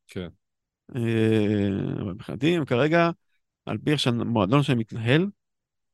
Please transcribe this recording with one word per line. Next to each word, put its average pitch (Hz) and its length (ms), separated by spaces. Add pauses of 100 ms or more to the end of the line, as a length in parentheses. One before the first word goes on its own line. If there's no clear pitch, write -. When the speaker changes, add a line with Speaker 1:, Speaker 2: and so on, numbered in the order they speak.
Speaker 1:
כן. 90 200 (680)
Speaker 2:
אה, 110 720 (340)
אבל 98 100
מבחינתי, 120 440
הם 160 80
כרגע, 156 460 (560)
על 107 180
פי 147 60
איך 147 100
שהמועדון 113 640
שלהם 131 160
מתנהל, 117 480 (680)